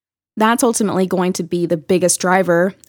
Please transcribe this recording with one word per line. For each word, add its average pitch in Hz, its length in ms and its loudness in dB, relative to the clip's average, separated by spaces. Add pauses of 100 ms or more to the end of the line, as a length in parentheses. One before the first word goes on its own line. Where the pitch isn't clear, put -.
(360)
that's 226 280 2
ultimately 202 420 0
going 180 280 -2
to 180 100 -6
be 175 200 -4
the 170 120 -2
biggest 175 440 0
driver 185 540 2 (140)